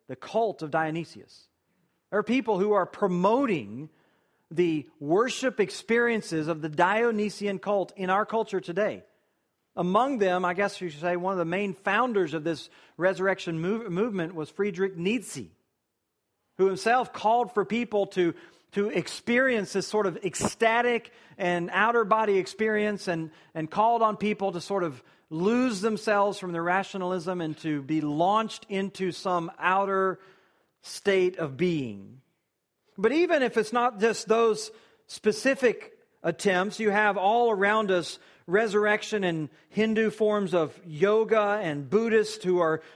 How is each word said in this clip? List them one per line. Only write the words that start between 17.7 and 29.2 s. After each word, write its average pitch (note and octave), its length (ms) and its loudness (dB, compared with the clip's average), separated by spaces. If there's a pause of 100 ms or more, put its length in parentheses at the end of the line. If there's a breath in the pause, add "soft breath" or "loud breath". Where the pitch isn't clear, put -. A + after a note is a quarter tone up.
to, F3 280 0 (380 loud breath)
to G3+ 160 0
experience A#3+ 840 0
this F#3+ 140 -4
sort G#3+ 180 0
of F3 180 -4
ecstatic A#3 880 0 (240 loud breath)
and F3 380 -2
outer A3+ 320 2
body G#3+ 320 2
experience G#3 680 -2
and, D#3+ 240 -4 (240 loud breath)
and D#3+ 160 -6
called A3+ 320 2
on G#3+ 120 2
people G3 360 -2
to E3+ 100 -6
sort G3 220 -2
of C3+ 180 -6 (300 soft breath)
lose G#3+ 500 2
themselves G3+ 560 0
from F3+ 140 -8
their E3+ 100 -4
rationalism F#3 800 -2
and D#3 160 -6
to D3+ 240 -4
be D3+ 200 -2
launched F3+ 680 0
into F#3+ 420 -4
some F3 460 -2